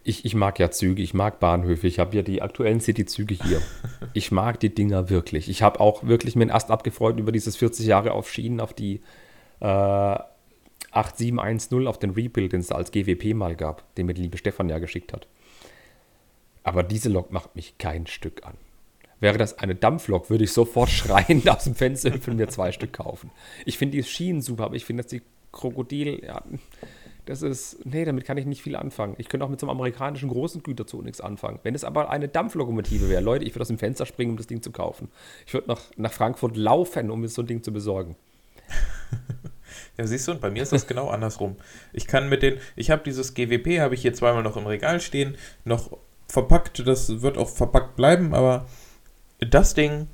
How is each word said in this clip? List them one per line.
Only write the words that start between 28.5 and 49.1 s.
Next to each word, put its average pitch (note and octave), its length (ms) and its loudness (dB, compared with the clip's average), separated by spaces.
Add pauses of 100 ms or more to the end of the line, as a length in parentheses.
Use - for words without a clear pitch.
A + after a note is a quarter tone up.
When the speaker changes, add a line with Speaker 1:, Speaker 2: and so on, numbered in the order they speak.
Speaker 1:
viel C#3+ 140 -8
anfangen. G#2 420 -8
Ich - 120 -12
könnte C3+ 160 -4
auch C3 40 -8
mit C3+ 80 -6
so - 80 -8
einem C3 120 -4
amerikanischen C3 500 -6
großen C#3 340 -6
Güterzug - 440 -10
nichts - 160 -14
anfangen. G#2 420 -8
Wenn A#2+ 100 -4
es C3+ 120 -6
aber D3 240 -2
eine C#3+ 180 -4
Dampflokomotive A#2+ 800 -2
wäre, F#2 140 4
Leute, A#2 240 0
ich - 100 -10
würde - 60 -6
aus A#2 80 -6
dem A2+ 80 -2
Fenster B2+ 280 -4
springen, A#2+ 260 -4
um A2+ 60 -4
das A2+ 100 -12
Ding A#2 140 -8
zu A#2 120 -12
kaufen. - 340 -8 (400)
Ich - 60 -10
würde - 160 -2
nach, A#2 100 -2 (160)
nach A2 160 -4
Frankfurt A#2 460 -2
laufen, A#2 520 2
um A2+ 120 -4
mir A2+ 80 -4
so A#2+ 140 -6
ein A#2 40 -6
Ding A#2 160 -6
zu - 80 -6
besorgen. F#2+ 460 -4 (520)
Speaker 2:
<laughs> - 460 0 (840)
Ja, A#2 80 -4
siehst B2 220 -4
du, F3 60 -2
und D3+ 80 -6
bei G2+ 100 -2
mir A2+ 120 -4
ist C#3+ 100 -2
das C3+ 140 2
genau B2+ 220 -4
andersrum. G#2 460 -4 (380)
Ich - 140 -6
kann C#3 200 2
mit C#3 160 2
den, C3+ 140 4 (180)
ich B2+ 160 0
hab D3+ 120 2
dieses C3 320 -6
G A#2+ 140 -2
W A#2+ 100 2
P, E3+ 200 0
hab C#3 120 2
ich B2 100 -4
hier A#2+ 120 2
zweimal A#2+ 300 2
noch G#2+ 140 -2
im G#2 100 -6
Regal D3+ 320 0
stehen, C#3 360 -2 (300)
noch A#2 320 -2 (300)
verpackt, - 600 4
das A#2 340 2
wird C3+ 160 0
auch - 120 0
verpackt - 460 2
bleiben, D#3 380 6
aber C3 320 4 (760)